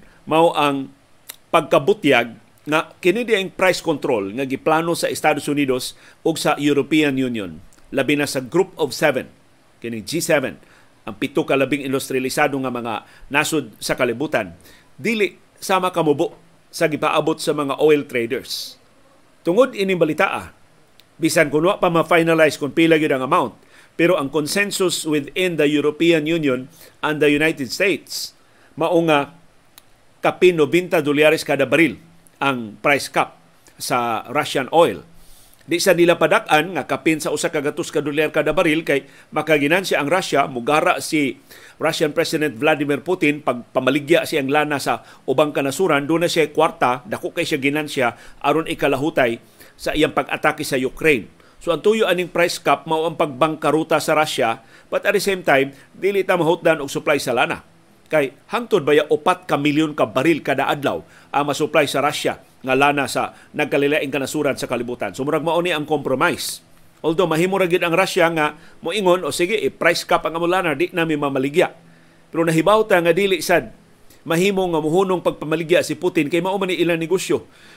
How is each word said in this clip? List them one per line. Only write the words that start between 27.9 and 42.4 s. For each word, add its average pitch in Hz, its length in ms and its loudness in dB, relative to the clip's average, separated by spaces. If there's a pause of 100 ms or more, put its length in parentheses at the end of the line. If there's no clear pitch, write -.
mao 170 200 0 (120)
nga 143 240 2 (880)
kapin 175 400 4
nobenta 170 400 0
dolyares 151 480 2
kada 139 160 0
baril 143 320 2 (400)
ang 120 480 -4
price 143 240 0
cap - 320 -4 (400)
sa 117 480 -4
Russian 135 400 -4
oil. 117 320 4 (680)
Di 175 160 -2
sa 175 160 4
nila 170 160 6
padak-an 165 640 0
nga 127 80 -6
kapin 151 320 -2
sa 147 160 -4
usa 156 160 -2
ka 156 80 -2
gatos 147 320 -4
ka - 80 -2
dolyar 151 320 0
kada 151 240 0
baril 160 320 2
kay 139 160 0 (320)
makaginansya 156 640 0
ang 143 80 -2
Russia, 160 400 0
mugara 147 560 0
si 147 400 -2 (400)
Russian 156 320 -2
President 151 400 -2